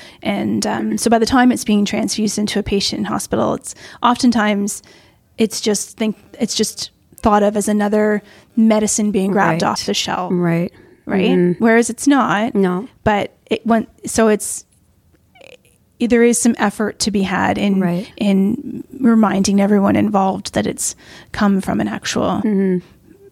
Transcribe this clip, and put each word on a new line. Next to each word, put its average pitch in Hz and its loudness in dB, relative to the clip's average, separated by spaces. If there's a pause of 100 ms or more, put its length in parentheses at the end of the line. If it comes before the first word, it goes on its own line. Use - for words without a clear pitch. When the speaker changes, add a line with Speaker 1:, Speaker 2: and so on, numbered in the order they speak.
(220)
Speaker 1:
and, 208 -4
um, 220 -4
so 220 0
by 233 4
the 220 2
time 254 4
it's - -2
being 208 2
transfused 208 -4
into 208 -2
a 208 -4
patient 208 -2
in 202 -4
hospital, 208 -4
it's - -10 (300)
oftentimes, 214 0 (540)
it's - -2
just - -4
think, 220 -4 (200)
it's - -4
just - -6 (300)
thought 208 4
of 208 0
as 208 -2
another 208 2 (360)
medicine 214 2
being 190 0
grabbed 175 2
Speaker 2:
Right. 202 0
Speaker 1:
off - -6
the 202 -2
shelf. 185 -4
Speaker 2:
Right. 170 0 (320)
Speaker 1:
Right? 190 0
Speaker 2:
Mm-hmm. 175 2
Speaker 1:
Whereas 233 4
it's - -6
not. 226 2
Speaker 2:
No. 190 0 (160)
Speaker 1:
But 208 0 (180)
it - -4
went, 226 0 (180)
so 226 0
it's, - -2 (1300)
there 240 4
is 240 4
some 233 2
effort 208 -4
to - -2
be 196 0
had 190 -2
in, 202 0
Speaker 2:
Right. 180 -2
Speaker 1:
in 196 0 (160)
reminding 202 2
everyone 202 2
involved 202 0
that 208 -2
it's - -6 (360)
come 196 0
from - -4
an 214 -2
actual - -4
Speaker 2:
Mm-hmm. 190 0 (520)